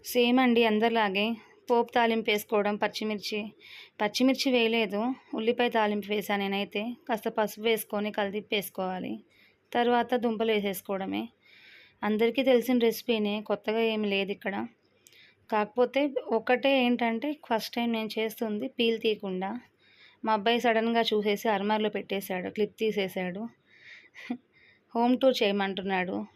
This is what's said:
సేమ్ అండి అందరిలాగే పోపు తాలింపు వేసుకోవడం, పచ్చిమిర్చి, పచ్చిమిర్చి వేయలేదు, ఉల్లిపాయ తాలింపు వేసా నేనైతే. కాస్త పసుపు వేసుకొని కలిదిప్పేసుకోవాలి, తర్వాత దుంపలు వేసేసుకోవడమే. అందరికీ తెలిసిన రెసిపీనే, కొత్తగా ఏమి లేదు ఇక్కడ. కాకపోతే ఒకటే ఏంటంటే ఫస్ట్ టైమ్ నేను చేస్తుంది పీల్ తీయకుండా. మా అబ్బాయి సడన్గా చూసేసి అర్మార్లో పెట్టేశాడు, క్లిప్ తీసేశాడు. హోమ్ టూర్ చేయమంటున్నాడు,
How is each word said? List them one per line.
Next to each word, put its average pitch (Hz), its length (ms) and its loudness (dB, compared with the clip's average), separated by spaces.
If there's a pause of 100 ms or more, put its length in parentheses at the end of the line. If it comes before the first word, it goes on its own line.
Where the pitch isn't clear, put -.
సేమ్ 247 360 4
అండి 240 240 4
అందరిలాగే 214 600 2 (400)
పోపు 233 280 2
తాలింపు 226 380 2
వేసుకోవడం, 208 460 0
పచ్చిమిర్చి, 214 640 -4 (580)
పచ్చిమిర్చి 262 520 2
వేయలేదు, 226 500 2 (340)
ఉల్లిపాయ 233 360 0
తాలింపు 208 380 0
వేసా 208 280 -2
నేనైతే. 196 460 -2 (220)
కాస్త 226 240 -4
పసుపు 214 360 -4
వేసుకొని 214 480 0
కలిదిప్పేసుకోవాలి, 190 1000 -4 (600)
తర్వాత 240 420 2
దుంపలు 226 380 0
వేసేసుకోవడమే. 196 720 -2 (800)
అందరికీ 226 400 2
తెలిసిన 247 360 4
రెసిపీనే, 220 640 0
కొత్తగా 214 380 -2
ఏమి 220 280 0
లేదు 196 240 0
ఇక్కడ. 196 220 -6 (960)
కాకపోతే 240 500 2 (300)
ఒకటే 254 480 2
ఏంటంటే 240 500 0 (160)
ఫస్ట్ 220 300 -2
టైమ్ 233 180 -2
నేను 220 260 -4
చేస్తుంది 220 500 -4
పీల్ 226 320 0
తీయకుండా. 202 500 -2 (720)
మా 220 80 0
అబ్బాయి 226 280 2
సడన్గా 233 420 2
చూసేసి 208 460 0
అర్మార్లో 214 420 0
పెట్టేశాడు, 190 600 -6
క్లిప్ 208 280 -4
తీసేశాడు. 190 640 -2 (1500)
హోమ్ 240 240 4
టూర్ 254 180 4
చేయమంటున్నాడు, 196 1000 -2